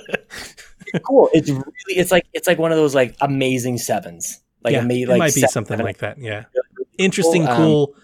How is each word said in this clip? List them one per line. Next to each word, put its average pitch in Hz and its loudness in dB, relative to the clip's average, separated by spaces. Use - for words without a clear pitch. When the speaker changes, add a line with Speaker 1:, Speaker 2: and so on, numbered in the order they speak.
Speaker 1:
It's 170 -4
cool. 254 6
It's 147 2
really, 135 -4
it's 180 0
like, 180 2
it's 160 -8
like 175 2
one 160 0
of 160 2
those, 147 2
like, 123 2
amazing 131 -2
sevens. 92 -8
Like, 120 0
Speaker 2:
Yeah, 127 2
Speaker 1:
ama-, 120 -2
Speaker 2:
it 123 -4
Speaker 1:
like, 123 4
Speaker 2:
might 156 2
be 135 0
Speaker 1:
seven, 131 6
Speaker 2:
something 110 -6
Speaker 1:
seven. 107 -4
Speaker 2:
like 101 -8
that. 104 -8
Yeah. 117 -12
Speaker 1:
Really, - -4
really - -10
Speaker 2:
Interesting, 175 2
Speaker 1:
cool. 127 0
Um, 120 0
Speaker 2:
cool, 151 2